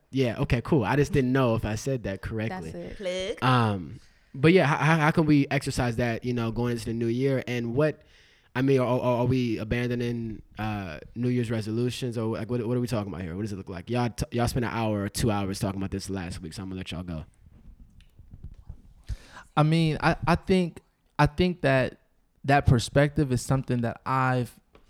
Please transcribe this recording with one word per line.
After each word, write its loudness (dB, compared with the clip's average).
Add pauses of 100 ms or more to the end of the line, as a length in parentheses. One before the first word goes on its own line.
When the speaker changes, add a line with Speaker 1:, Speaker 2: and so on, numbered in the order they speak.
(120)
Speaker 1:
yeah, 0
okay, 0
cool. 2
I 2
just 2
didn't 2
know 4
if -2
I -2
said -4
that -6
correctly. -6
Speaker 2:
That's -12
it. -4
Speaker 3:
Plug. 2
Speaker 1:
Um, 0 (340)
but 6
yeah, 6
how, 2
how, 4
how 4
can 2
we 4
exercise -2
that, -2
you -2
know, -2
going -2
into -6
the -4
new -2
year? 0
And -4
what, 0 (540)
I 2
mean, 6
are, 2
are, 2
are 2
we 2
abandoning, -4 (160)
uh, -6 (160)
New -2
Year's 0
resolutions, -2
or, -2
like, -8
what, -2
what -2
are 0
we 0
talking -4
about -8
here? -6
What -4
does -6
it -8
look -12
like? -10
Y'all, -2
t-, -6
y'all 0
spent -2
an -4
hour 0
or -4
two 0
hours -2
talking -2
about -4
this -6
last -8
week, -12
so -12
I'm -10
gonna -8
let -10
y'all -8
go. -8 (2250)
Speaker 4:
I 6
mean, 4
I, 2 (100)
I 4
think, 0 (400)
I 8
think 0
that 2 (480)
that 4
perspective 4
is 0
something 0
that -4
I've 0 (320)